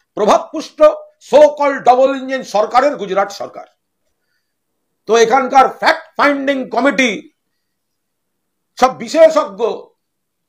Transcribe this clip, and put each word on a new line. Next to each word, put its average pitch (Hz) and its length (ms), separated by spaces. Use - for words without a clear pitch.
প্রভাবপুষ্ট 302 680
so 262 60
called 285 400
ডাবল 262 380
ইঞ্জিন 262 260
সরকারের 233 540
গুজরাট 196 360
সরকার। - 340
তো 220 100
এখানকার 254 520
ফ্যাক্ট - 480
ফাইন্ডিং 269 540
কমিটি, 247 600
সব 254 160
বিশেষজ্ঞ, 240 920